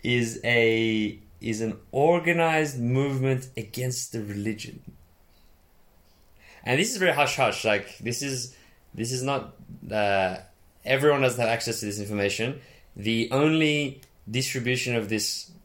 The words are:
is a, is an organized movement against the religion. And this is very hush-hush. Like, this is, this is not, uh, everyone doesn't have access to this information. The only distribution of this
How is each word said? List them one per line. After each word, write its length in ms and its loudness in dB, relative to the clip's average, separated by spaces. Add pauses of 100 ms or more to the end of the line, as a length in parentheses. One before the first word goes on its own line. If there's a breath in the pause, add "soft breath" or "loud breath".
is 420 0
a, 720 2 (220)
is 200 -4
an 180 -4 (140)
organized 880 2
movement 760 0
against 560 -6
the 100 -6
religion. 580 -6 (1800 loud breath)
And 160 2
this 100 0
is 60 -6
very 160 2
hush-hush. 520 0
Like, 340 0
this 240 -6
is, 340 -6 (380 soft breath)
this 180 -6
is 100 -4
not, 320 -4 (360)
uh, 480 2 (460)
everyone 360 4
doesn't 200 2
have 80 2
access 320 -2
to 60 -6
this 140 -6
information. 600 -2 (360 loud breath)
The 340 0
only 720 2 (280)
distribution 680 -2
of 120 -2
this 420 -4 (140)